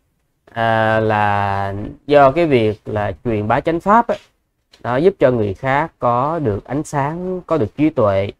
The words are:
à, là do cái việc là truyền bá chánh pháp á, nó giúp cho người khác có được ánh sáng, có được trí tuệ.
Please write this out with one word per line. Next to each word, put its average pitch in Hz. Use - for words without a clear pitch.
à, 113
là 101
do 139
cái 170
việc 113
là 104
truyền 107
bá 120
chánh 165
pháp 220
á, 196
nó 123
giúp 180
cho 131
người 104
khác 139
có 131
được 120
ánh 143
sáng, 170
có 160
được -
trí 151
tuệ. 101